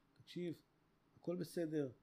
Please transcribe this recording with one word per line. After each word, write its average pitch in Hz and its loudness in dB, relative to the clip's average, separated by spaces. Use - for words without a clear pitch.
"תקשיב, 175 -4
הכל 175 0
בסדר 156 2